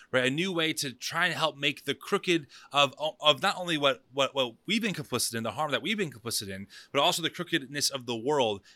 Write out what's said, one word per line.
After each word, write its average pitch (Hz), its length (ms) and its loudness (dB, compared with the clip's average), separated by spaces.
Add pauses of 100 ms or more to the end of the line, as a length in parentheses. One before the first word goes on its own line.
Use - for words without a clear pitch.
(140)
right? 127 120 4
A 127 40 4
new 175 240 -2
way 160 200 0
to 131 200 -6
try 170 320 -2
and 170 100 2
help 147 220 0
make 143 260 -2
the 139 120 -2
crooked 175 520 -2 (240)
of, 143 220 4 (260)
of 147 220 4
not 185 160 0
only 170 200 -2
what, 139 260 2 (100)
what, 135 200 2
what 127 200 0 (120)
we've 214 180 0
been 214 100 0
complicit 123 420 -2
in, 113 80 -4
the 110 80 -2
harm 147 200 -2
that 120 100 0
we've 202 160 -2
been 175 140 -2
complicit 110 360 -6
in, 98 200 -10 (260)
but 143 80 4
also 170 200 4
the 160 100 0
crookedness 147 580 -2
of 131 160 -10
the 120 100 -2
world, 113 460 2 (140)